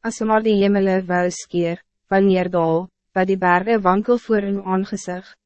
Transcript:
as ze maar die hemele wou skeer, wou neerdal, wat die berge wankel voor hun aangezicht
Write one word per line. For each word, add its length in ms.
as 160
ze 80
maar 160
die 160
hemele 380
wou 240
skeer, 480
wou 140
neerdal, 640
wat 160
die 80
berge 460
wankel 340
voor 240
hun 240
aangezicht 800